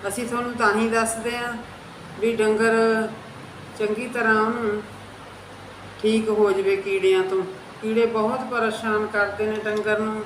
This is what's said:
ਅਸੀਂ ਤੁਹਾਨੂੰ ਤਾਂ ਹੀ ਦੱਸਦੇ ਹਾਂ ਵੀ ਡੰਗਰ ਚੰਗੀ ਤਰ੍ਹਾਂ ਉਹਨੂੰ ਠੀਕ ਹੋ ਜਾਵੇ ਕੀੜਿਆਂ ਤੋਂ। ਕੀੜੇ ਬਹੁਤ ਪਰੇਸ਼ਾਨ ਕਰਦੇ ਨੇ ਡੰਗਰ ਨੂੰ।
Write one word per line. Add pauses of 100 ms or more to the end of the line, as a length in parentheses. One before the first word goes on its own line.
ਅਸੀਂ
ਤੁਹਾਨੂੰ
ਤਾਂ
ਹੀ
ਦੱਸਦੇ
ਹਾਂ (680)
ਵੀ
ਡੰਗਰ (1040)
ਚੰਗੀ
ਤਰ੍ਹਾਂ
ਉਹਨੂੰ (1200)
ਠੀਕ
ਹੋ
ਜਾਵੇ
ਕੀੜਿਆਂ
ਤੋਂ। (400)
ਕੀੜੇ
ਬਹੁਤ
ਪਰੇਸ਼ਾਨ
ਕਰਦੇ
ਨੇ
ਡੰਗਰ
ਨੂੰ।